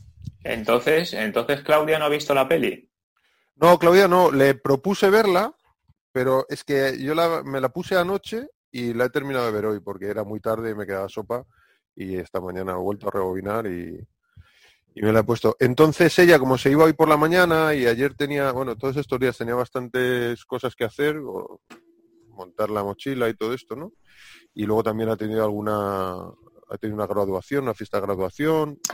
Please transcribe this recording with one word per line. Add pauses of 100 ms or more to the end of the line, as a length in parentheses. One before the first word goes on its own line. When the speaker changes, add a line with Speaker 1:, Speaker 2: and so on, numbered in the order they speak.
(420)
Speaker 1:
Entonces,
entonces
Claudia
no
ha
visto
la
peli. (680)
Speaker 2:
No,
Claudia
no,
le
propuse
verla, (580)
pero
es
que
yo
la,
me
la
puse
anoche (240)
y
la
he
terminado
de
ver
hoy
porque
era
muy
tarde
y
me
quedaba
sopa (500)
y
esta
mañana
he
vuelto
a
rebobinar
y, (960)
y
me
la
he
puesto.
Entonces
ella,
como
se
iba
hoy
por
la
mañana
y
ayer
tenía,
bueno,
todos
estos
días
tenía
bastantes
cosas
que
hacer,
o (680)
montar
la
mochila
y
todo
esto,
¿no? (640)
Y
luego
también
ha
tenido
alguna,
ha
tenido
una
graduación,
una
fiesta
de
graduación. (160)